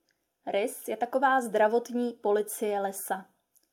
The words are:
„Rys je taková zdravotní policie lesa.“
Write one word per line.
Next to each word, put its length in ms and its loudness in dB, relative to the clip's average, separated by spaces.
„Rys 360 -4
je 100 -4
taková 440 2
zdravotní 720 2
policie 640 -2
lesa.“ 460 -6